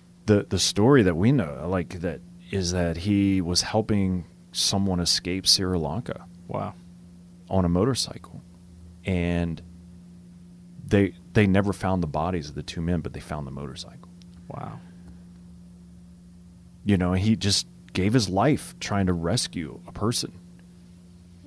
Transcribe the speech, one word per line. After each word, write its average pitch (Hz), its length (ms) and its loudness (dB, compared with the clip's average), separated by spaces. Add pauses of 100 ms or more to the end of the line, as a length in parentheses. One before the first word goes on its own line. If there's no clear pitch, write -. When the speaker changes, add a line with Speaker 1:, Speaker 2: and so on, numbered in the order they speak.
(260)
Speaker 1:
the, 104 220 4
the 98 100 -2
story 120 440 6
that 90 140 4
we 104 160 4
know, 73 360 -2
like, 92 320 -4
that 82 200 -4 (300)
is 92 220 -2
that 85 260 0
he 98 440 2
was 87 200 0
helping 98 600 0 (280)
someone 98 480 0
escape 87 460 -2
Sri 92 300 2
Lanka 80 480 -4 (220)
Speaker 2:
Wow. 101 280 -6 (760)
Speaker 1:
on 95 160 2
a - 20 2
motorcycle. - 720 0 (640)
And 87 560 0 (1300)
they, 101 260 4 (220)
they 107 120 6
never 98 280 4
found 95 280 -2
the 82 40 -2
bodies 78 420 -4
of 73 60 -14
the 76 80 -8
two - 180 -10
men, 85 200 -2
but - 120 -8
they - 80 -12
found 76 260 -10
the 67 40 -12
motorcycle." 69 580 -14 (400)
Speaker 2:
Wow. - 300 -12 (2000)
Speaker 1:
You 101 100 4
know, 90 160 2
he 98 240 4
just 98 300 0 (260)
gave 98 220 2
his 107 160 2
life 107 500 0
trying 98 260 0
to 90 60 2
rescue 85 720 -4
a - 60 -18
person. - 400 -4 (1160)